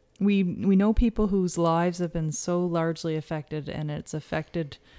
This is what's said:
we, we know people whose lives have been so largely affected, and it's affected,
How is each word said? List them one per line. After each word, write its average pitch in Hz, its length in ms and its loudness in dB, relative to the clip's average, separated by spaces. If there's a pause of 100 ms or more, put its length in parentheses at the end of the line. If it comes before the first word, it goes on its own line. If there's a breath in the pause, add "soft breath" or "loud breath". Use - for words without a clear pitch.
(200)
we, 196 240 4
we 190 320 2
know 208 180 4
people 220 340 2
whose 185 300 0
lives 170 420 2
have 170 140 -4
been 156 180 -2
so 175 340 -2
largely 165 500 -2
affected, 156 540 -6
and 151 200 -6
it's - 240 -10
affected, 160 640 -6 (220 soft breath)